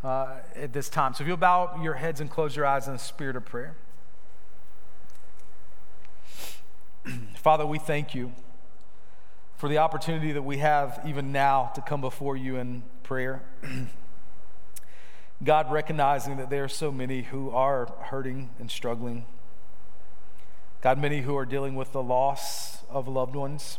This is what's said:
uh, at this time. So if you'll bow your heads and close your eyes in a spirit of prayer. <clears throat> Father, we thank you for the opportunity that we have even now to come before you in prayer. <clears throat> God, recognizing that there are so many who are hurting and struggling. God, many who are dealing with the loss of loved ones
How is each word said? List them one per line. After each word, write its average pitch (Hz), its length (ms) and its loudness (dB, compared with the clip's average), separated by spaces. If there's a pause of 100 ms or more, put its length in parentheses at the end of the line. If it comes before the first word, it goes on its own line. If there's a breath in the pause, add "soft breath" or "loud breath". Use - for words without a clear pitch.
uh, 131 380 -2 (160)
at 143 160 -4
this 135 160 -2
time. 135 260 2
So 143 120 -2
if - 20 0
you'll 180 80 2
bow 180 460 4
your 160 140 -2
heads 151 260 -2
and 147 80 -2
close 151 260 0
your 147 100 2
eyes 135 220 2
in 139 60 -2
a 123 60 -2
spirit 135 360 -2
of 120 80 -2
prayer. 135 320 -2 (3250 loud breath)
<clears throat> 110 300 0
Father, 156 300 4
we 151 120 0
thank 147 380 0
you 123 180 -2 (1200 soft breath)
for 147 120 -2
the 151 80 2
opportunity 156 540 0
that 143 100 -2
we 139 160 -2
have 143 480 2
even 139 260 -2
now 139 440 2
to 139 60 -2
come 143 200 -2
before 135 340 -2
you 131 220 -2
in 123 260 -2 (200)
prayer. 131 400 -2 (180)
<clears throat> - 1800 0
God, 151 280 4
recognizing 143 680 0
that 131 120 -4
there 139 140 0
are 135 60 -2
so 151 220 -2
many 127 320 -2
who 135 280 -2
are 131 340 2 (200)
hurting 131 440 -2 (100)
and 117 120 -2
struggling. 117 540 0 (1600 soft breath)
God, 131 160 4
many 147 240 0
who 139 160 0
are 135 80 0
dealing 135 300 0
with 131 160 -2
the 135 100 0
loss 127 880 0
of 131 180 -2
loved 131 280 0
ones 143 440 -2